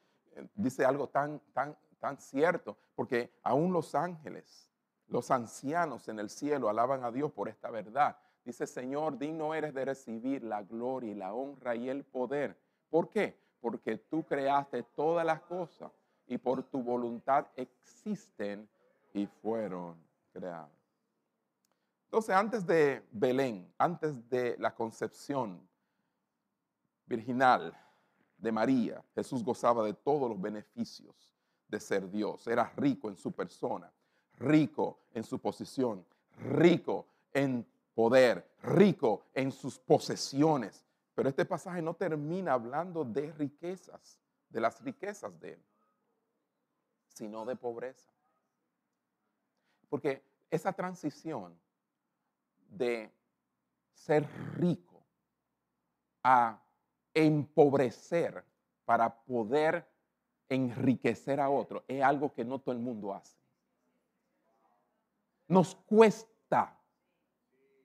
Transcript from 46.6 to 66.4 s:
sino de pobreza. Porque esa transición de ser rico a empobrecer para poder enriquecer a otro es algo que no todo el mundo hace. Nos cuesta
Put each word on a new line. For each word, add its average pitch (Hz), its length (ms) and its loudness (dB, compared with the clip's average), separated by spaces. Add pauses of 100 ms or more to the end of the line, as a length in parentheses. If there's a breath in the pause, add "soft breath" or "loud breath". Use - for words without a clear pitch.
sino 110 380 -12
de 123 100 -4
pobreza. 120 540 -10 (1800)
Porque 135 340 -4 (280)
esa 180 240 -2
transición 147 840 -8 (1080)
de 117 420 -4 (800)
ser 151 340 0 (320)
rico - 440 -2 (1200)
a 120 360 6 (540)
empobrecer 143 1300 2 (440)
para 117 280 2
poder 143 720 0 (640)
enriquecer 131 920 0
a 139 100 2
otro 110 360 -2
es 135 160 -4
algo 139 300 2
que 120 120 -6
no 131 140 -6
todo 131 140 -6
el 123 60 -4
mundo 110 340 -6
hace. - 240 -14 (2000)
Nos 175 260 6
cuesta - 1040 4 (1080)